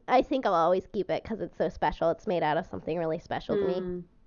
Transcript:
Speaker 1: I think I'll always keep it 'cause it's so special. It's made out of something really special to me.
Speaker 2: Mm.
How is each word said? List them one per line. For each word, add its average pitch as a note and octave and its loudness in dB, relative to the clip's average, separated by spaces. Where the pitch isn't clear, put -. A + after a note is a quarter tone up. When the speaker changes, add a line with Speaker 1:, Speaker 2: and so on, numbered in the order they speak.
Speaker 1:
I B3+ 6
think C4 -2
I'll G3 4
always F3 4
keep G3+ -4
it - -2
'cause G#3+ -8
it's E3+ -8
so E3 0
special. E3 0
It's - -4
made F3 0
out D3+ 2
of F3 -2
something - -6
really D#3+ -2
special - -4
to G3+ 2
me. F#3 -2
Speaker 2:
Mm. F3+ -6